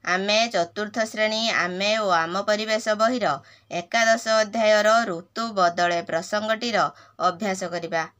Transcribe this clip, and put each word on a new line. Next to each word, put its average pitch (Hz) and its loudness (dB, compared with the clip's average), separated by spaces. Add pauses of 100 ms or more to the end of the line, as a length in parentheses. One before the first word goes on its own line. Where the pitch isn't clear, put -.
ଆମେ 196 0 (160)
ଚତୁର୍ଥ 208 -2
ଶ୍ରେଣୀ 214 -2 (100)
ଆମେ 180 -2 (100)
ଓ 202 0
ଆମ 170 0
ପରିବେଶ 214 0
ବହିର 220 2 (380)
ଏକାଦଶ 226 0
ଅଧ୍ୟାୟର 214 4 (160)
ଋତୁ 185 -6 (100)
ବଦଳେ 175 2 (140)
ପ୍ରସଙ୍ଗଟିର 214 -2 (440)
ଅଭ୍ୟାସ 190 -4
କରିବା। 165 -4 (160)